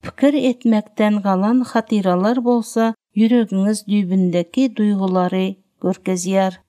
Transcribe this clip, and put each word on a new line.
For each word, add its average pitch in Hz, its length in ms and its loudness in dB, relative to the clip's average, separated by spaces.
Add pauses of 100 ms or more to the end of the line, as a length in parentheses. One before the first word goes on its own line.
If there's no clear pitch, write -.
Pikir 277 320 0
etmekden 220 880 0
galan 202 380 0
hatiralar 220 840 0
bolsa, 226 500 0 (220)
ýüregiňiz 214 720 0
düýbündäki 185 720 0 (120)
duýgulary 190 800 0 (260)
görkezýär. 185 680 -2 (160)